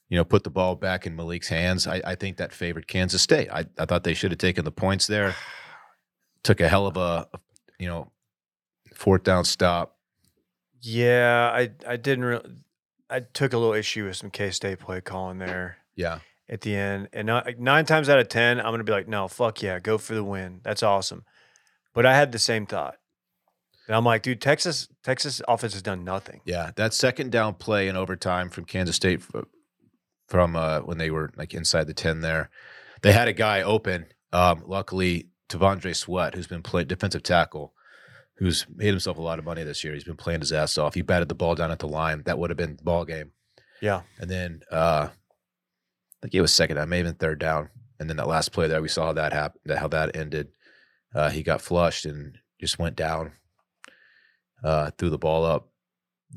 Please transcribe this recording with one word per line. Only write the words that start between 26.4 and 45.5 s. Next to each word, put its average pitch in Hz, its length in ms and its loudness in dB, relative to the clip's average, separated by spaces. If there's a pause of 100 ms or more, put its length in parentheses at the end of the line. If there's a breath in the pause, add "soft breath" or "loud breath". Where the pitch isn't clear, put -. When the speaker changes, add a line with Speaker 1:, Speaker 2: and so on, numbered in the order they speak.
Speaker 1:
Yeah, 85 320 -6
that 110 180 0
second 127 380 0
down 110 220 2
play 101 340 0
in 95 80 -2
overtime 90 540 -2
from 87 140 -12
Kansas 90 320 -2
State 90 240 2
f-, - 240 -10 (840)
from, 87 300 4
uh, 80 240 0
when 82 180 -8
they 82 120 -2
were, 78 260 -4
like, 78 180 -12
inside 80 320 0
the 76 80 -10
ten 80 260 -2
there. 80 300 -2 (520 loud breath)
They 101 100 8
had 117 160 6
a 107 40 0
guy 104 300 2
open. 92 440 0 (260)
Um, 87 340 4
luckily, 92 640 -2 (200)
T'Vondre 95 460 0
Sweat, 87 400 -4
who's 90 140 -10
been 85 140 -10
playing 85 260 -2
defensive 92 340 -4
tackle, 80 500 0 (680 soft breath)
who's 90 360 0
made 104 140 -2
himself 92 280 -2
a 80 60 -10
lot 82 160 -4
of 78 60 -12
money 82 180 -8
this 73 220 -10
year. 76 100 -8
He's 73 100 -12
been 80 120 -12
playing 85 240 -4
his 76 120 -4
ass 76 240 0
off. 76 180 0
He 87 80 -2
batted 85 260 2
the - 60 -4
ball 85 200 0
down 82 160 -2
at 82 80 -6
the 78 100 -6
line. 78 360 -2
That 85 140 -2
would 85 120 -4
have 82 60 -4
been 76 200 -6
the - 60 -20
ball 85 220 0
game. 78 260 -12 (500 soft breath)
Speaker 2:
Yeah. 98 220 0 (160)
Speaker 1:
And 87 100 -10
then, 90 420 -6
uh, 80 400 2
I - 1120 -20